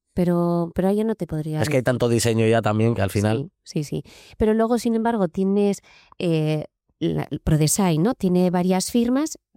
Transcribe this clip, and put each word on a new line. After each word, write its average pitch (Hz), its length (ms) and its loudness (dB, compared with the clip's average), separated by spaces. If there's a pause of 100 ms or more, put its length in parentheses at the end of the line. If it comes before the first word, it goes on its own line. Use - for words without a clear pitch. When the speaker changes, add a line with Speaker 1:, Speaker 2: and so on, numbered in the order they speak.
(140)
Speaker 1:
pero, 170 600 0
pero 185 140 0
ahí 202 100 0
yo 220 60 -2
no 220 120 -2
te 170 100 -8
podría 156 340 -6
Speaker 2:
Es - 80 -2
que 147 60 -2
hay 131 60 2
Speaker 1:
decir. 117 40 -2
Speaker 2:
tanto 123 240 0
diseño 113 380 2
ya 113 160 4
también 110 320 0
que 101 80 -2
al 98 80 0
final 110 400 -2 (140)
Speaker 1:
Sí, 151 200 -6
sí, 151 180 -8
sí. - 80 -18 (280)
Pero 220 160 2
luego, 226 240 2
sin 233 160 -2
embargo, 226 340 0
tienes, 196 520 0 (380)
eh, 156 460 0 (360)
la, 156 300 -2
el 143 100 -8
Prodesai, 156 580 2
¿no? 208 160 2
Tiene 180 360 2
varias 185 420 0
firmas 254 460 0 (180)